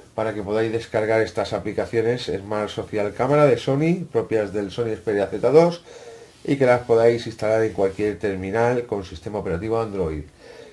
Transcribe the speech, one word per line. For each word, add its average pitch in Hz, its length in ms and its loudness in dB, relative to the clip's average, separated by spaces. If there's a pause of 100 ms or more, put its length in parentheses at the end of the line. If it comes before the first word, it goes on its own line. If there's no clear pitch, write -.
(160)
para 110 180 -2
que 104 80 -8
podáis 107 300 0
descargar 113 500 0
estas 107 300 -4
aplicaciones 110 720 -2
Smart 104 440 -4
Social 101 460 -4
Camera 147 320 4
de 123 100 4
Sony, 160 540 0
propias 107 420 0
del 101 200 -4
Sony 113 240 -4
Xperia 101 320 0
Z 110 240 0
dos, 170 320 6 (600)
y 139 120 0
que 131 100 4
las 123 140 6
podáis 117 460 4
instalar 110 360 0
en 110 100 0
cualquier 98 460 -2
terminal 107 680 0
con 101 180 -4
sistema 101 340 -10
operativo 101 420 -4
Android, 90 440 -4 (480)